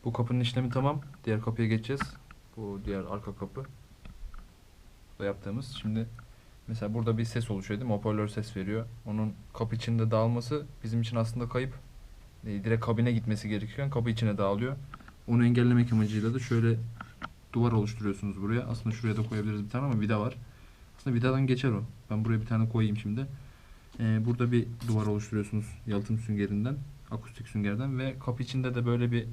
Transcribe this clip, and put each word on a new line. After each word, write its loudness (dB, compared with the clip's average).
Bu 0
kapının 0
işlemi 0
tamam. 0
Diğer 2
kapıya 0
geçeceğiz. 0
Bu -6
diğer -2
arka -8
kapı. -8
Bu -8
da -2
yaptığımız. -6
Şimdi -2
mesela -4
burada 2
bir 0
ses -2
oluşuyor, -2
değil -2
mi? 2
Hoparlör 0
ses -6
veriyor. -2
Onun -2
kapı -2
içinde 0
dağılması 2
bizim 0
için -2
aslında 0
kayıp. -2
E, -4
direkt 2
kabine 4
gitmesi 0
gerekiyorken -2
kapı 0
içine 2
dağılıyor. 2
Onu 6
engellemek 6
amacıyla 4
da 0
şöyle 4
duvar 4
oluşturuyorsunuz 0
buraya. 0
Aslında -2
şuraya 0
da -2
koyabiliriz -2
bir -8
tane -2
ama 2
vida 2
var. -2
Aslında 0
vidadan 4
geçer 4
o. 2
Ben 0
buraya 2
bir -4
tane 2
koyayım 2
şimdi. -2
Ee, 4
burada 2
bir 4
duvar 4
oluşturuyorsunuz 0
yalıtım 0
süngerinden, 0
akustik -10
süngerden 0
ve -2
kapı -2
içinde -2
de 2
böyle 4
bir 0